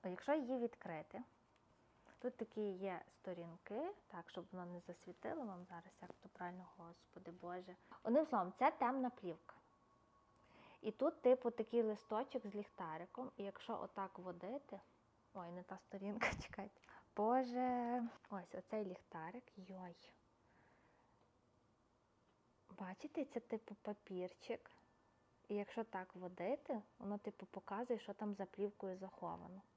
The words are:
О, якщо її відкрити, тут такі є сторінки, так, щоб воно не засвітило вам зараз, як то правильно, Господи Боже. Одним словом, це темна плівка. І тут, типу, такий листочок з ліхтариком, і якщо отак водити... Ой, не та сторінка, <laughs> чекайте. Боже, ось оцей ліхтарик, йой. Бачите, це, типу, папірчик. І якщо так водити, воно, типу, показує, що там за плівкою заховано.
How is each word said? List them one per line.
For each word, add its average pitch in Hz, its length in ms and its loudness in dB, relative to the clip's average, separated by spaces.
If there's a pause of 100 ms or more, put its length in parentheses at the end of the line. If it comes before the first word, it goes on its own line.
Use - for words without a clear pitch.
О, 202 40 -2
якщо 185 260 2
її 262 240 4
відкрити, 226 640 -2 (960)
тут 247 180 0
такі 214 340 0
є 185 300 -2 (100)
сторінки, 180 800 -4 (160)
так, 170 220 -10
щоб 180 220 -6
воно 180 140 -6
не 175 140 -6
засвітило 226 640 -6
вам 180 200 -6
зараз, 175 360 -12
як 180 120 -12
то - 160 -18
правильно, 180 380 -8 (100)
Господи 170 540 -14
Боже. 180 440 -8 (280)
Одним 285 220 10
словом, 233 320 4
це 285 140 10
темна 254 380 4
плівка. - 460 -6 (1300)
І 214 100 -2
тут, 311 300 2
типу, 247 300 8
такий 233 300 2
листочок 220 680 0
з 202 80 -6
ліхтариком, 185 840 -6
і 202 60 -6
якщо 196 380 -4
отак 190 380 -6
водити... 185 600 -6 (540)
Ой, 175 180 -8
не 180 120 -6
та 190 140 -8
сторінка, 202 560 -2
<laughs> - 80 -6
чекайте. - 400 -8 (340)
Боже, 247 880 6 (260)
ось 190 260 -6
оцей 208 300 -2
ліхтарик, 185 580 -8 (120)
йой. 185 400 -10 (2750)
Бачите, 202 560 -2
це, - 140 -2
типу, 220 420 -4
папірчик. - 880 -4 (760)
І 208 80 2
якщо 208 280 0
так 185 320 -4
водити, 185 680 0 (180)
воно, 202 180 -2
типу, - 280 -6
показує, 220 540 0
що 202 140 -8
там 208 200 -2
за 196 120 -2
плівкою 190 520 -2
заховано. 175 640 -6 (160)